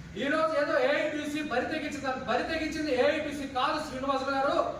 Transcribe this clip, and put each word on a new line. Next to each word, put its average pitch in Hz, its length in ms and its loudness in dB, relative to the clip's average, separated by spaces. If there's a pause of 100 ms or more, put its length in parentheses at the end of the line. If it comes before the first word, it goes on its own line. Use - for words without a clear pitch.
(160)
ఈ 220 80 -4
రోజు 311 380 2
ఏదో 302 160 2
ఏఐటిసి 294 640 0
బరి - 240 0
తెగించింది, 277 580 -4
బరి 240 180 2
తెగించింది 311 520 -2
ఏఐటిసి 294 540 2
కాదు 269 400 0
శ్రీనివాసులు 269 420 -2
గారు, 277 500 2